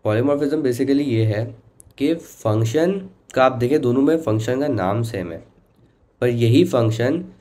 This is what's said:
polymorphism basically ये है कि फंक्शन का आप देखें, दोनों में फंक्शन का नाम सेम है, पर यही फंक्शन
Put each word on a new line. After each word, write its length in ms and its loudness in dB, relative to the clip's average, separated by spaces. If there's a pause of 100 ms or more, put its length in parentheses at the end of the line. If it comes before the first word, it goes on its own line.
polymorphism 500 0
basically 440 0
ये 220 0
है 320 -2 (420)
कि 180 0
फंक्शन 960 -2 (240)
का 120 2
आप 60 4
देखें, 300 0
दोनों 200 2
में 160 4
फंक्शन 420 -2
का 80 -2
नाम 360 -2
सेम 280 -6
है, 120 -14 (800)
पर 60 0
यही 360 4
फंक्शन 640 0 (160)